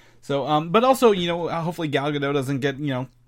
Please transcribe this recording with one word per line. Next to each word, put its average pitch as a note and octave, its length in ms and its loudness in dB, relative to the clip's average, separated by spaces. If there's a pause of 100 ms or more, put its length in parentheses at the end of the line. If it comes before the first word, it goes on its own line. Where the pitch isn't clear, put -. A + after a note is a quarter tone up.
(240)
So, C#3 240 -2
um, D#3 240 0
but A3 120 4
also, B3+ 280 6
you F3+ 160 -2
know, E3+ 220 -4
uh, E3 120 -4
hopefully E3+ 260 -4
Gal C#3+ 240 0
Gadot C#3+ 220 0
doesn't C#3 280 -2
get, C#3 160 -2
you D3 160 -6
know, C3 140 -4 (200)